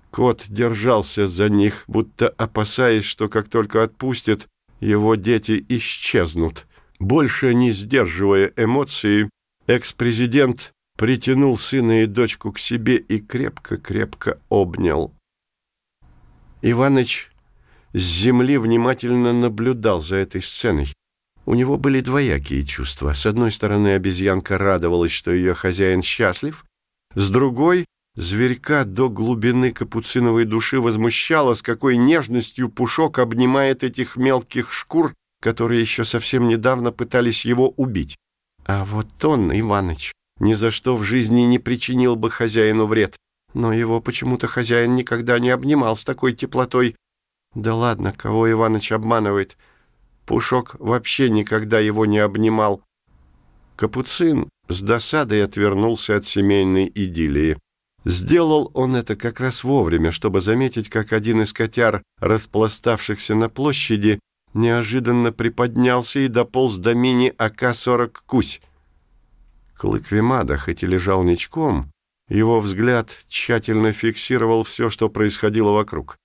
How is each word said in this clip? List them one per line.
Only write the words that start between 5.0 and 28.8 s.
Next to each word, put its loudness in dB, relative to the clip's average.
дети 0
исчезнут. -2
Больше 2
не 4
сдерживая 2
эмоции, 0
экс-президент 0
притянул 2
сына 2
и 4
дочку -2
к -14
себе 0
и -2
крепко-крепко -6
обнял. 0
Иваныч 0
с -2
земли 2
внимательно 2
наблюдал 0
за -4
этой -2
сценой. -2
У -2
него 2
были 0
двоякие -2
чувства. -6
С -2
одной 2
стороны, 0
обезьянка 0
радовалась, 2
что -6
её 2
хозяин 0
счастлив. -2
С 0
другой, 2
зверька -2